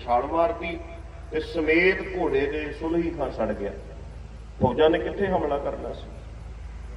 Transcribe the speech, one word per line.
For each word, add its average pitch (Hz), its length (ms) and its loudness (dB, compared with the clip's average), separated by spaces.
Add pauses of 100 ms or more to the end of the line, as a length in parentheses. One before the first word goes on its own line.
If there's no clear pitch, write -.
ਛਾਲ 123 180 4
ਮਾਰਤੀ 165 560 0 (540)
ਤੇ 156 80 0
ਸਮੇਤ 175 800 2
ਘੋੜੇ 139 200 2
ਦੇ 147 400 0
ਸੁਲਹੀ 160 300 0
ਖਾਂ 139 200 -2
ਸੜ 107 220 0
ਗਿਆ। 98 180 -4 (920)
ਫੌਜਾਂ 139 280 8
ਨੇ 165 80 6
ਕਿੱਥੇ - 280 0
ਹਮਲਾ 151 320 2
ਕਰਨਾ 127 340 -4
ਸੀ? - 160 -12 (880)